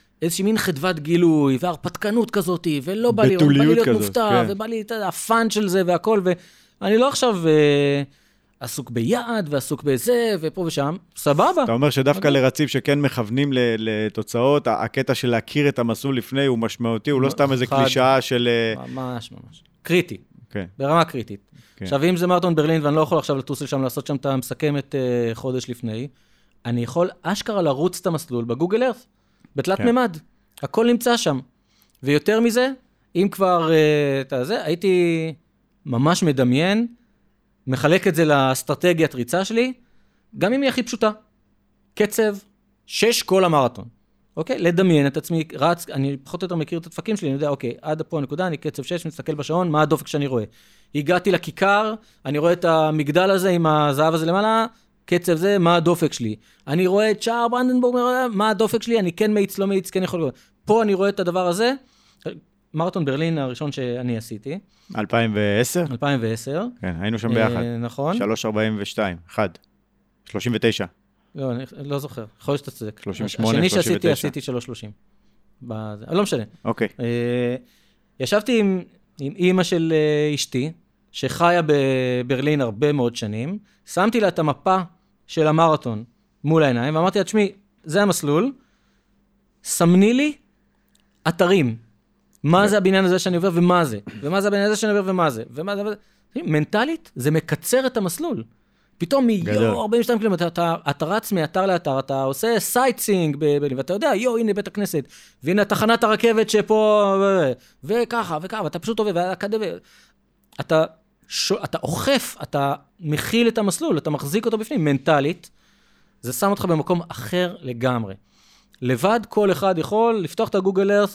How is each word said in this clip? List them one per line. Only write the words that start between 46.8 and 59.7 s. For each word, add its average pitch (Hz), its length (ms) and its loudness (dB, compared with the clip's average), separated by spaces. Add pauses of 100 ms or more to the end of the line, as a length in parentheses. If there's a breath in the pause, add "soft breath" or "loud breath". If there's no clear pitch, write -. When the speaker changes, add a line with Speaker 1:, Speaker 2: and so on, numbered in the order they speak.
Speaker 1:
הדפקים 202 300 -6
שלי, 165 120 -4
אני 135 60 0
יודע, 147 140 -2
אוקיי, 135 340 -4
עד 156 200 -4
פה 160 160 -8
הנקודה, 147 280 -4
אני 165 100 -4
קצב 147 260 -8
שש, 170 240 -6
מסתכל 156 280 -8
בשעון, 160 360 -2
מה 151 120 2
הדופק 151 240 0
שאני 143 200 -2
רואה? 123 180 -2 (500 soft breath)
הגעתי 175 380 0
לכיכר, 202 640 0 (320 soft breath)
אני 143 120 -4
רואה 170 140 2
את 175 120 -2
המגדל 156 640 2
הזה 190 200 2
עם 170 160 2
הזהב 151 480 2
הזה 160 120 -2
למעלה, 220 400 2 (380 soft breath)
קצב 175 300 0
זה, 190 240 2
מה 170 180 4
הדופק 170 360 2
שלי? 107 240 -6 (300 soft breath)
אני 175 200 0
רואה 208 240 2
את 214 120 -2
שער 233 260 0
ברנדנבורג, 247 520 2 (320)
מה 208 180 2
הדופק 214 320 0
שלי? 233 160 0
אני 180 140 0
כן 214 220 0
מאיץ, 196 240 0
לא 196 80 0
מאיץ, 196 240 -2